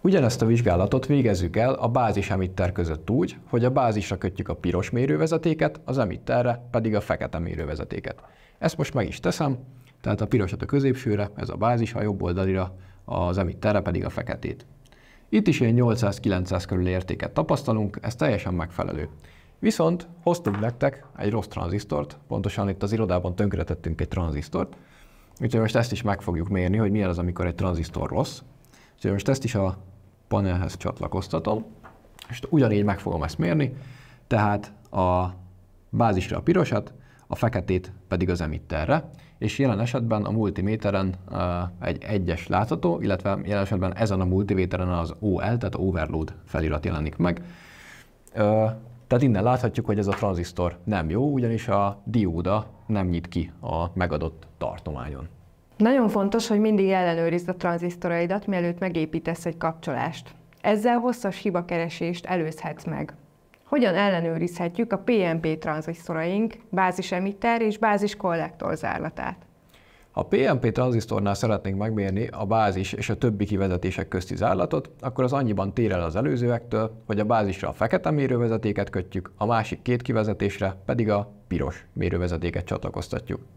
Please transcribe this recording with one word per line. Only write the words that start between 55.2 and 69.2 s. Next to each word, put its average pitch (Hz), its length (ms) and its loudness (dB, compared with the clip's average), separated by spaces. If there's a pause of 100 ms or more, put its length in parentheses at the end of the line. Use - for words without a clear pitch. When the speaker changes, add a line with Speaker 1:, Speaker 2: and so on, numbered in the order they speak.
Speaker 2:
Nagyon 233 320 6
fontos, 214 380 0
hogy 208 120 4
mindig 208 300 4
ellenőrizd 170 600 2
a 175 60 -4
tranzisztoraidat, 175 920 -2
mielőtt 175 320 0
megépítesz 165 640 -2
egy 165 120 -4
kapcsolást. 160 760 -4 (260)
Ezzel 220 360 2
hosszas 240 440 -2
hibakeresést 175 840 -2
előzhetsz 160 600 -4
meg. 151 280 -6 (500)
Hogyan 240 320 2
ellenőrizhetjük 175 1000 0
a 190 40 0
P 190 120 -2
N 180 300 4
P 160 200 0
tranzisztoraink 165 1000 -4 (120)
bázis 185 420 0
emitter 196 500 0
és 214 160 2
bázis 208 380 2
kollektor 165 600 -2
zárlatát? - 640 -6 (720)